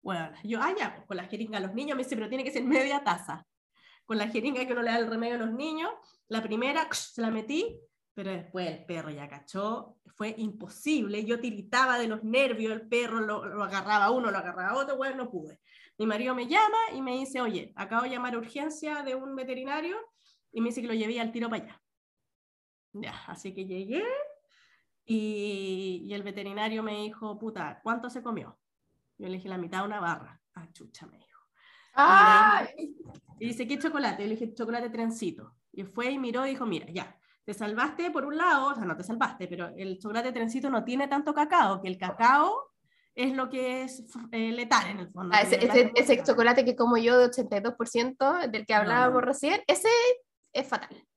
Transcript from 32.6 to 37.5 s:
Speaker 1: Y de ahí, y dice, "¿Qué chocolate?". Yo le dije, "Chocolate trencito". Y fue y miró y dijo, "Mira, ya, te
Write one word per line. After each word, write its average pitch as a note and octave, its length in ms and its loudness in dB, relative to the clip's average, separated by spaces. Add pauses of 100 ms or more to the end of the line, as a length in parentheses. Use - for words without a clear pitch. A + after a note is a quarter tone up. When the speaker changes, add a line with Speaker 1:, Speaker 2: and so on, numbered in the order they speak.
Speaker 1:
Y - 80 -16
de D#4 60 -10
ahí, D4 140 -12 (440)
y A3+ 80 -6
dice, B3 180 -4
"¿Qué C#4 120 -2
chocolate?". C#4 440 -2
Yo G#3 60 -4
le A3 80 -2
dije, A3+ 180 -8
"Chocolate A#3 360 -4
trencito". A3+ 640 -6 (160)
Y F#3+ 120 -10
fue A#3+ 260 -4
y C#4 80 -4
miró B3 280 -2
y C4+ 40 -2
dijo, B3+ 160 -4
"Mira, F#3+ 260 -4
ya, - 260 -12 (260)
te G#3 100 -10